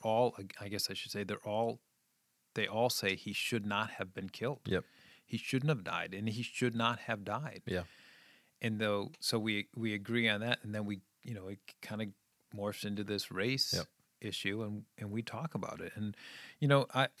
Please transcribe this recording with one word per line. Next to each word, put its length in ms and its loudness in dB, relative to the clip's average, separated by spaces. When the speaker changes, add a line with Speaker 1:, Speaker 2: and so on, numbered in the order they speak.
Speaker 1:
all, 340 4
ag-, 200 -10
I 80 -8
guess 220 -2
I 40 -8
should 180 -8
say, 120 -2
they're 220 -2
all, 340 0
they 140 2
all 220 4
say 260 2
he 180 -6
should 320 0
not 260 2
have 220 -6
been 160 -6
killed. 360 -4
Speaker 2:
Yep. 180 2
Speaker 1:
He 120 -2
shouldn't 320 0
have 140 2
died, 300 -2
and 160 -2
he 140 -2
should 320 0
not 240 4
have 240 -2
died. 420 -4
Speaker 2:
Yeah. 180 2
Speaker 1:
And 180 0
though, 400 2
so 200 2
we, 360 0
we 180 0
agree 360 2
on 120 4
that, 200 2
and 140 -4
then 100 0
we, 140 -2
you 100 -6
know, 140 -8
it 120 -8
kinda 260 -4
morphs 300 -2
into 180 0
this 280 -2
race 420 2
Speaker 2:
Yep. 120 0
Speaker 1:
issue, 420 -2
and, 220 -4
and 120 -6
we 140 -2
talk 320 -6
about 260 -4
it. 140 -8
And, 200 -4
you 80 4
know, 260 8
I, 140 6